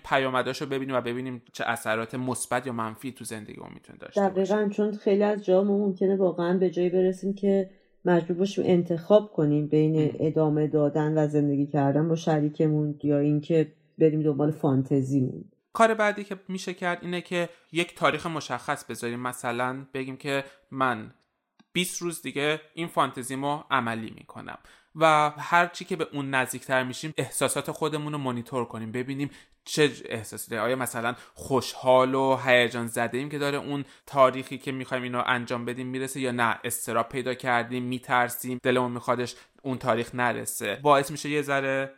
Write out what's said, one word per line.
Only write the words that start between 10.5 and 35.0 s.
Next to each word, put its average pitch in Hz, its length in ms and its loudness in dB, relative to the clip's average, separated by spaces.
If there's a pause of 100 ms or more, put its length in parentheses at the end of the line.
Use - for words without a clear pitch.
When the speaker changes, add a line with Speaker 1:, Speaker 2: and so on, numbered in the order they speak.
Speaker 2:
دادن 151 520 2
و 151 100 4
زندگی 147 380 2
کردن 147 420 2
با 165 80 2
شریکمون 151 840 2
یا 147 160 2
اینکه 147 540 2 (260)
بریم 156 240 6
دنبال 147 280 2
فانتزیمون. 135 960 0 (280)
Speaker 1:
کار 220 220 4
بعدی 208 300 0
که 196 120 -10 (120)
می‌شه 185 260 -6
کرد 175 280 -4
اینه 175 180 -4
که 175 280 -2 (240)
یک 170 220 -2
تاریخ 151 320 0
مشخص 143 580 -6
بذاریم. 120 360 -6
مثلاً 127 760 -4
بگیم 131 220 -8
که 139 280 -4 (260)
من 120 440 -4 (580)
بیست 180 300 -2
روز 170 200 -6
دیگه 147 380 -2 (140)
این 165 120 -6
فانتزیمو 143 840 -4
عملی 113 480 -2
می‌کنم - 400 -16 (380)
و 156 420 4
هر 175 280 2
چی 175 180 -10
که 185 120 -6
به 165 160 -2
اون 143 180 -6
نزدیکتر 131 540 0
می‌شیم 127 320 -8
احساسات 139 540 -2
خودمون 151 420 -4
رو 151 60 -4
مانیتور 123 460 -4
کنیم، 113 280 -10
ببینیم 135 380 -6 (340)
چه 151 260 4 (140)
احساسی 110 460 -10
داره. 113 120 -2
آیا 120 140 0
مثلاً 123 380 -4 (200)
خوشحال 131 800 2
و 135 320 2
هیجان 120 400 4
زده 117 320 -2
ایم 143 100 -6
که 147 100 -8
داره 143 200 -2
اون 143 260 -6 (220)
تاریخی 131 520 2
که 139 140 -8
می‌خوایم 131 300 -6